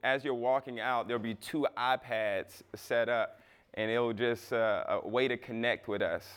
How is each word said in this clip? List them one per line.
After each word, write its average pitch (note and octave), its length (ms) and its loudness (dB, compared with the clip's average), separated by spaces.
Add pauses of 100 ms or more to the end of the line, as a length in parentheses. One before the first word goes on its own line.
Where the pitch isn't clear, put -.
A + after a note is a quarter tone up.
as C3+ 220 2
you're C#3 100 0
walking B2 460 0
out, A#2+ 260 0
there'll A#2 160 0
be A2 140 -2
two - 280 -2 (140)
iPads A2+ 840 0 (120)
set A#2 340 0
up, A#2 320 0 (340)
and A2 140 -2
it'll A#2 240 2
just, A#2 400 -2
uh, A2 360 2
a G2 200 0
way B2+ 200 2
to A#2+ 80 0
connect A#2 500 -2
with G2+ 160 -2
us, E2+ 240 -2 (100)